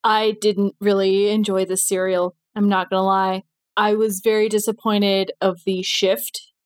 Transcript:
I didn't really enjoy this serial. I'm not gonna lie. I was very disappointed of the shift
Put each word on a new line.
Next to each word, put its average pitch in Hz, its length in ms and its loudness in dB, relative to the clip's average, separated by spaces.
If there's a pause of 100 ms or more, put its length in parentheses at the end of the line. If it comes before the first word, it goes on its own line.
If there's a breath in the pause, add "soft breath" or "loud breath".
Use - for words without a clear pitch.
I 220 360 0
didn't 202 400 0
really 196 500 2
enjoy 208 340 0
this 185 240 -2
serial. 185 480 -2 (180)
I'm 208 140 2
not 185 200 0
gonna 190 160 0
lie. 190 380 0 (340)
I 208 180 2
was 214 280 0
very 220 260 2
disappointed 208 920 0
of 185 260 -2
the 185 160 -2
shift - 580 -2 (260)